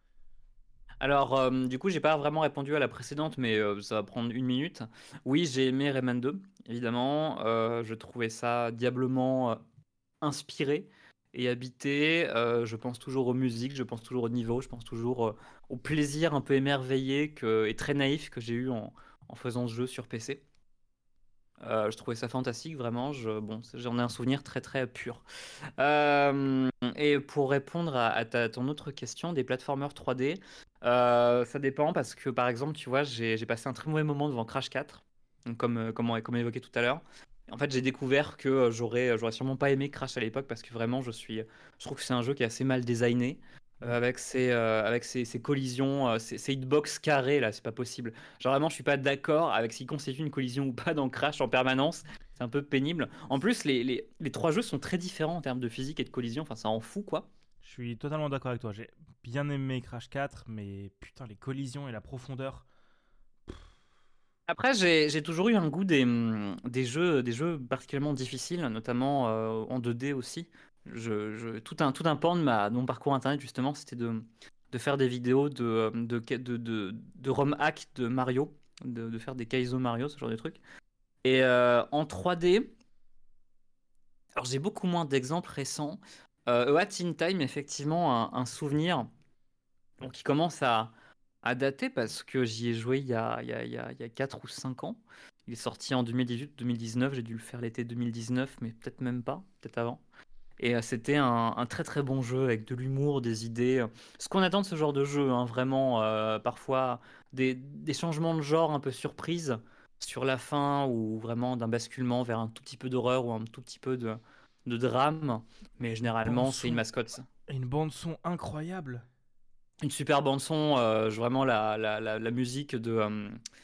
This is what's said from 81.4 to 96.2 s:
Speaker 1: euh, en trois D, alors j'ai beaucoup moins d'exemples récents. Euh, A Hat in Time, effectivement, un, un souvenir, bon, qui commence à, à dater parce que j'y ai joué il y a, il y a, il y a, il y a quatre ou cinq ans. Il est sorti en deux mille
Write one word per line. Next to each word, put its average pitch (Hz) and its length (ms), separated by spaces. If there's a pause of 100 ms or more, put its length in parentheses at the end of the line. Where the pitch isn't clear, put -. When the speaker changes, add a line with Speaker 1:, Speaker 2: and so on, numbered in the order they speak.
Speaker 1:
euh, 123 500
en 151 140
trois 180 300
D, 180 380 (1600)
alors - 120
j'ai 131 120
beaucoup 190 280
moins 170 180
d'exemples 139 460
récents. 147 500 (480)
Euh, 123 280
A 170 40
Hat 196 80 (120)
in 175 120
Time, 175 300
effectivement, 143 920
un, 123 60
un 127 60
souvenir, 151 600 (920)
bon, 131 100
qui - 140
commence 151 400
à, 113 300 (500)
à 120 120
dater 135 360
parce 113 320
que 131 220
j'y 113 240
ai 117 60
joué 120 240
il 139 80
y 127 80
a, 117 280
il 120 60
y 120 40
a, 117 120
il 120 60
y 120 80
a, 120 140
il 127 80
y - 20
a 120 60
quatre - 360
ou - 40
cinq - 360
ans. 208 120 (500)
Il 117 80
est - 20
sorti - 380
en 127 80
deux 117 100
mille 123 140